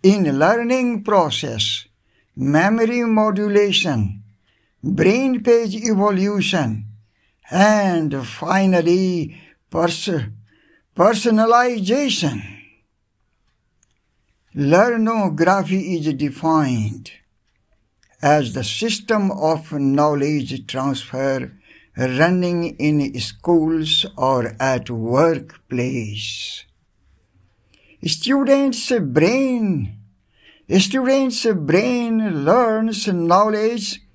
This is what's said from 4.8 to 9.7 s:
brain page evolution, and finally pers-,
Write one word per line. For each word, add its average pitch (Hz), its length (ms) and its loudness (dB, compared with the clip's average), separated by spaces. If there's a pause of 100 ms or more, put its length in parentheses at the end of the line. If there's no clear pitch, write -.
brain 226 640 0
page 233 320 2
evolution, 190 1120 0 (680)
and 175 720 2
finally 175 1120 0 (300)
pers-, 165 640 -2 (680)